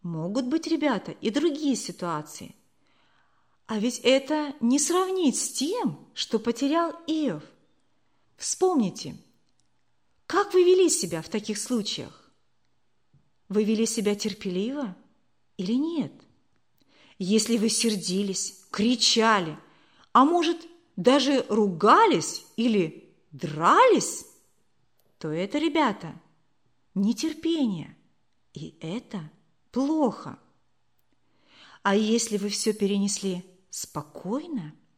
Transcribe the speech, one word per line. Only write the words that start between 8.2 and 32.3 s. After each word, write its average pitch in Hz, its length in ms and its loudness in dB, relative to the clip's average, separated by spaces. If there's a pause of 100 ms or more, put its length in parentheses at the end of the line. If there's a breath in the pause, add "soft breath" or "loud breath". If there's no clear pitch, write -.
Вспомните, 285 800 -2 (1120)
как 403 260 0
вы 370 80 8
вели 359 280 6
себя 165 320 -2
в - 60 -14
таких 214 300 -4
случаях? - 720 -6 (1160)
Вы 214 160 2
вели 214 200 2
себя 208 300 -2
терпеливо 202 840 -6 (600)
или 185 160 -4
нет? 277 400 -2 (1080 soft breath)
Если 214 380 2
вы 214 120 2
сердились, 196 1000 -2
кричали, 220 880 2 (540 soft breath)
а 247 120 8
может, 339 440 2 (260)
даже 262 540 4
ругались 208 1080 4
или 214 580 0 (200)
дрались, 190 920 2 (960)
то 156 140 -8
это, 190 260 -4
ребята, 294 560 0 (800)
нетерпение, 240 1000 -2 (580)
и 156 260 -14
это 170 520 -10 (400)
плохо. 269 680 -2 (1400 soft breath)
А 196 120 2
если 220 440 2